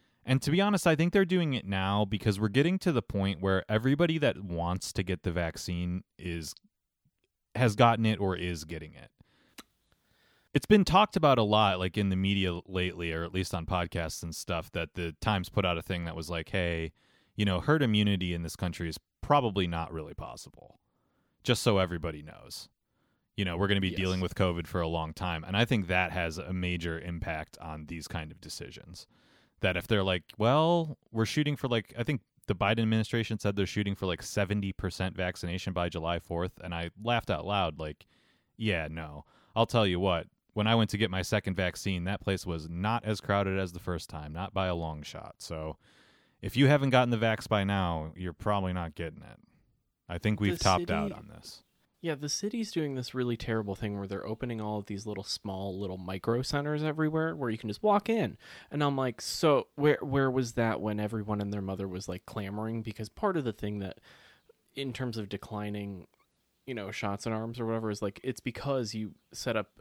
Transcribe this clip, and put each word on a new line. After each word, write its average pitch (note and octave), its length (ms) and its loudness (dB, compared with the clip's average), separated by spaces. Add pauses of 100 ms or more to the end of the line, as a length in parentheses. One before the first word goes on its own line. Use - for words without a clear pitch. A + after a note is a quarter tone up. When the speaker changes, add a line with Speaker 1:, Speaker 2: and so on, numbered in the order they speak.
(260)
Speaker 1:
And C3 180 2
to C#3+ 80 0
be F3 100 4
honest, G3+ 260 2
I D#3+ 80 6
think E3+ 160 2
they're G3 140 6
doing E3+ 280 2
it - 120 -4
now G2 400 2
because G2+ 340 0
we're G#2+ 100 2
getting D3+ 300 4
to F3 140 0
the A#2 80 0
point G2 400 -2
where F#2+ 280 2
everybody C#3+ 500 2
that B2+ 240 2
wants F2 500 -2
to F#2+ 100 0
get F2+ 200 -2
the E2+ 80 -2
vaccine F2 720 -4 (160)
is, E2+ 340 -6 (1000)
has A#2 200 4
gotten A#2 300 6
it G#2+ 140 2
or F#2+ 180 2
is F2 260 -4
getting D#2 300 -10
it. C2 160 -20 (1400)
It's - 140 2
been G#3 180 10
talked G3 300 6
about C#3+ 240 6
a A2 40 6
lot, G#2 360 6
like, F#2 180 -2
in G2+ 120 2
the F#2 60 2
media F#2+ 520 2
lately, F2+ 440 -2
or E2 120 -2
at E2 100 -6
least F#2 220 -2
on E2 100 -4
podcasts F2 560 -2
and E2 140 -8
stuff, - 380 -6
that E2 200 -6
the E2+ 260 -4
Times G2 300 0
put G2 160 0
out E2+ 140 0
a - 20 -6
thing F2 240 -4
that E2 100 -8
was E2 140 -8
like, E2 200 -4
"Hey, E2+ 420 -2 (440)
you G#2+ 80 -2
know, F#2+ 160 2
herd D3 220 2
immunity G2+ 540 2
in E2+ 80 -4
this E2 120 -8
country F2 320 -4
is D#2 120 -8 (220)
probably A2+ 440 4
not E2+ 260 -4
really D#2 220 -8
possible. - 640 -16 (640)
Just - 200 2
so G2+ 160 6
everybody E2 420 -2
knows. - 480 -16 (640)
You G2+ 100 2
know, E2+ 120 0
we're G2 100 4
gonna G2 140 4
be F#2+ 80 2
Speaker 2:
Yes. F2 80 -4
Speaker 1:
dealing F#2 240 2
with F2+ 140 -2
covid E2+ 320 2
for F#2 120 -2
a E2 80 0
long D#2+ 260 -2
time." E2+ 300 -4
And F#2 140 -2
I A#2 80 4
think G#2 220 0
that F2+ 240 2
has E2 260 -2
a F#2 160 -6
major F2 460 -2
impact E2 580 -8
on D#2 300 -12
these D#2+ 200 -10
kind D#2 240 -8
of D2+ 80 -20
decisions. - 680 -14 (540)
That F#2 140 2
if F2 120 -6
they're G2+ 160 2
like, F#2 220 0 (120)
"Well, D#3 640 2 (120)
we're A2+ 140 0
shooting D3 300 0
for, C3+ 120 -4
like," A#2 300 -2
I A#2+ 60 -2
think C3+ 180 -2 (240)
the A2 100 0
Biden G#2+ 280 2
administration A2 560 2
said G2+ 160 0
they're G2 100 2
shooting G2 300 0
for, - 100 -4
like, E2+ 160 -2
seventy G2+ 500 0
percent F#2 460 -4
vaccination F2+ 560 -2
by F2 160 0
July E2+ 300 -2
fourth. E2+ 400 -4
And F2 160 -8
I E2+ 160 -6 (100)
laughed A#2 300 0
out D2+ 120 -2
loud, F2 360 0
like, D#2 260 -10 (500)
"Yeah, F2+ 360 0
no. D2+ 340 -10 (300)
I'll A2+ 100 4
tell A2 220 4
you F2+ 120 2
what, F2+ 280 2 (260)
when G#2+ 140 2
I A2+ 80 6
went A2+ 160 4
to G#2+ 60 -2
get G#2 120 2
my F#2 140 -2
second G2+ 320 0
vaccine, F2+ 480 -2
that G2 180 -2
place F#2+ 240 -2
was E2 240 -4
not G2+ 360 0
as G#2+ 160 -2
crowded G2 360 2
as F#2 160 -2
the F2+ 60 -10
first F2 300 -4
time, D2+ 240 -10
not F2+ 200 -6
by F#2+ 140 0
a F2+ 80 0
long D#2+ 260 -4
shot. - 400 -14
So D#2 360 -8 (640)
if G2+ 140 -6
you C3+ 120 8
haven't C#3 240 4
gotten B2+ 180 6
the A#2 80 2
vax A2 320 0
by G2+ 140 4
now, F2 520 0
you're F2+ 180 -6
probably G2 400 0
not E2+ 200 -4
getting E2 300 -10
it." - 160 -20 (720)
I F2 100 -4
think G#2 200 0
we've F#2 200 2
Speaker 2:
The - 40 -4
Speaker 1:
topped F2+ 280 4
out D#2+ 180 -2
Speaker 2:
city - 100 -8
Speaker 1:
on - 100 -18
this. - 340 -20 (380)
Speaker 2:
Yeah, D#3+ 140 -2
the C#3+ 140 -6
city's G#3+ 440 -4
doing D3 220 0
this B2+ 200 -6
really B2 220 0
terrible G#2+ 380 -2
thing G#2 220 -4
where G2+ 80 -4
they're G2 220 -6
opening A2+ 320 -6
all G#2+ 180 -4
of G2+ 100 -6
these G2+ 200 -6
little, F#2+ 160 -6
small, F#2+ 560 -6
little F#2 180 -4
micro F#2+ 440 0
centers D3 420 -2
everywhere D#3 520 0
where C3+ 140 -2
you A2 80 -2
can A2 120 -6
just - 120 -6
walk G#3 280 4
in. G3 280 0 (320)
And D3 140 0
I'm C#3+ 140 2
like, B2+ 240 -2
"So C#3+ 540 4
where, D3 260 4
where C3+ 280 2
was B2+ 240 0
that A2 280 2
when G#2 180 -2
everyone G#2+ 420 -2
and G2+ 120 -2
their G2+ 80 -4
mother F#2+ 260 -4
was, F2+ 220 -8
like, - 180 -8
clamoring?" A2 560 -4
Because G#2+ 260 -8
part F#3+ 280 -2
of C#3 80 0
the A2 80 0
thing G#2 260 -4
that, G2 200 -8 (760)
in C#3 180 -6
terms A#2+ 240 -4
of G2+ 120 -6
declining, G#2 800 -6 (580)
you C3 80 -8
know, G2+ 180 -8
shots G2+ 340 -4
in A2+ 60 -2
arms A2+ 260 -4
or A#2 80 -2
whatever, A2+ 240 0
is, G#2 120 -4
like, G2+ 200 -4
it's B2+ 200 -4
because B2+ 520 -2
you G#2+ 220 -6 (160)
set - 240 -4
up - 260 -4